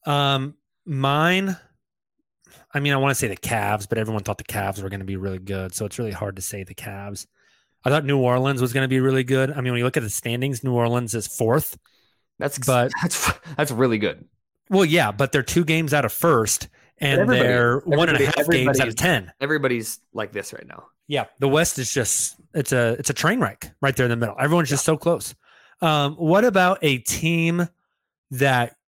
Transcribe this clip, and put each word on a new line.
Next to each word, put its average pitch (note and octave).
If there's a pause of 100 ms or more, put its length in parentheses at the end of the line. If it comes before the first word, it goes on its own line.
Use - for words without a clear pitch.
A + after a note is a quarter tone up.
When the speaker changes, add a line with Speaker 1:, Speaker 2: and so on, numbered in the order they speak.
Speaker 1:
Um, C#3 (300)
mine, D#3+ (1160)
I C#3+
mean, C#3+
I C#3
wanna C3+
say B2
the G2
Cavs, G#2
but A2+
everyone A2
thought G2+
the -
Cavs G2
were F#2+
gonna G2
be G2
really F#2+
good, F#2+
so G#2+
it's -
really A#2
hard G2
to F#2+
say G2
the F#2+
Cavs. G2+ (580)
I B2+
thought D3
New C#3
Orleans B2+
was B2
gonna C3
be C3
really C3
good. C3
I C#3
mean, B2+
when A#2+
you A#2+
look C3
at C#3
the G#2+
standings, B2
New C3
Orleans A#2+
is A2
fourth. C#3+ (600)
Speaker 2:
That's, C#3
Speaker 1:
But B2+
Speaker 2:
<laughs> -
that's, - (260)
that's D3
really A#2
good. G2+ (460)
Speaker 1:
Well, G3
yeah, D3+
but B2+
they're C3+
two E3+
games D#3+
out D3
of G#2+
first, B2 (300)
and C#3
Speaker 2:
But -
everybody D#3+
Speaker 1:
they're A#2+
Speaker 2:
is. -
Speaker 1:
one D#3+
and C#3
a C#3
half -
Speaker 2:
Everybody, C#3+
Speaker 1:
games C3+
out B2+
of A2+
Speaker 2:
everybody's, - (320)
Speaker 1:
ten. E2+
Speaker 2:
everybody's C3 (120)
like A2
this G2+
right -
now. - (220)
Speaker 1:
Yeah, C3+ (140)
the C#3
West D3+
is B2+
just, - (180)
it's C#3+
a, A#2+
it's -
a C3+
train G#3
wreck -
right C#3
there B2+
in A#2+
the A#2
middle. A#2
Everyone's D3
just C#3
Speaker 2:
Yeah. D#3+
Speaker 1:
so -
close. E3 (480)
Um, D3+
what E3+
about F#3+
a C#3
team E3 (640)
that B2+ (120)